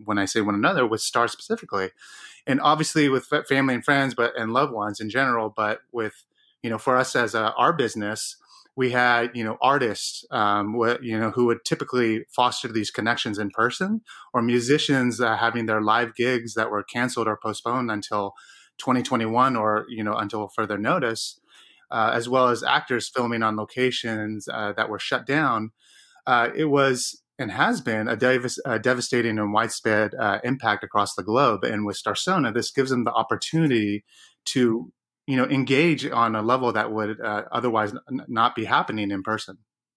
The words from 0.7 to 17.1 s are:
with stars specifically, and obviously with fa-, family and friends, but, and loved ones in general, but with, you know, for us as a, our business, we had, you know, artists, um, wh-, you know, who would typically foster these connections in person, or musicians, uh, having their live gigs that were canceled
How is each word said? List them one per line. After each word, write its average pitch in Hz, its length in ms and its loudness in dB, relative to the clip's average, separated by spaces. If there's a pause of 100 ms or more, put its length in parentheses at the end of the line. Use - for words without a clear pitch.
with 110 160 -2
stars 117 280 2
specifically, 98 600 -6 (560)
and 139 140 2
obviously 151 480 2
with 131 180 2
fa-, 147 180 -2
family 135 300 2
and 120 100 -4
friends, 139 300 2
but, 120 220 0
and 113 160 -4
loved 135 200 2
ones 104 260 -4
in 107 120 -8
general, 117 440 0
but 107 260 -2 (120)
with, 110 320 -6 (380)
you 120 80 -4
know, 110 80 -2
for 127 180 2
us 127 180 0
as 117 200 0
a, 110 200 0
our 131 180 4
business, 110 640 -4 (400)
we 127 140 0
had, 123 440 2
you 120 80 -4
know, 110 200 -4
artists, 127 680 0
um, 104 480 0
wh-, 117 240 0
you 110 160 -4
know, 110 120 0
who 123 160 2
would 117 180 2
typically 123 640 0
foster 123 400 0
these 110 220 -2
connections 110 480 -2
in 101 120 -4
person, 190 520 0 (320)
or 120 80 2
musicians, 123 800 2
uh, 113 160 2
having 117 300 0
their 110 140 0
live 113 340 2
gigs 120 400 -2
that 113 160 -2
were 104 120 -2
canceled 123 440 -2